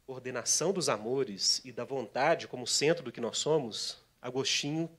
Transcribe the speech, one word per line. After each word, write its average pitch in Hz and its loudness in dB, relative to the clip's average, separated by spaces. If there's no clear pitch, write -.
ordenação 127 0
dos 165 0
amores 113 0
e 127 -14
da 123 -8
vontade 131 0
como 123 -8
centro 160 2
do 120 -8
que 123 -10
nós 110 -2
somos, 131 0
Agostinho 143 0